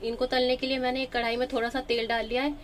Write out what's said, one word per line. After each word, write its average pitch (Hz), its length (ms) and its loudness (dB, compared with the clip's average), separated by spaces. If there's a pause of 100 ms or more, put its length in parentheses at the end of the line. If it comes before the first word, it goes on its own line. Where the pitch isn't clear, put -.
इनको 233 220 0
तलने 254 300 2
के 262 120 -2
लिए 262 120 0
मैंने 254 240 0
एक 254 80 -6
कढ़ाई 233 240 0
में 247 120 0
थोड़ा 240 220 0
सा 254 140 -2
तेल 233 240 0
डाल 226 180 0
लिया 240 160 0
है। 294 120 0 (100)